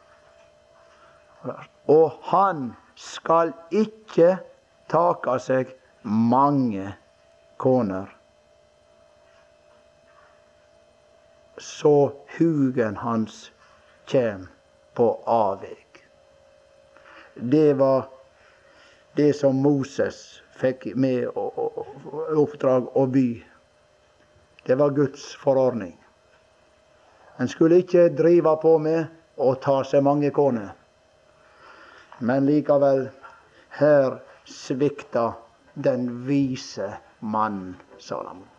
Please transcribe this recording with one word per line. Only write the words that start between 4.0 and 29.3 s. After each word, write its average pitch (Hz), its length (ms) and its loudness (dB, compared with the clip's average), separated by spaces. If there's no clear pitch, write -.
take 165 480 0
seg 131 300 -2
mange 117 920 0
koner, 107 480 -2
så 143 540 2
hugen 135 600 0
hans 113 500 -6
kjem 104 400 -2
på 120 100 2
avveg. - 800 -4
Det 147 400 2
var 135 340 2
det 147 160 4
som 135 300 0
Moses 135 800 -4
fikk 131 360 -4
med 127 340 -2
å, 101 180 -8
å, - 260 -6
å, 156 540 -12
oppdrag 127 500 0
å 135 140 2
by. 131 220 2
Det 127 120 2
var 143 160 2
Guds 135 300 -2
forordning. 123 540 0
En 123 100 -4
skulle 165 340 4
ikke 175 300 4
drive 160 480 4
på 160 180 4
med 156 600 -6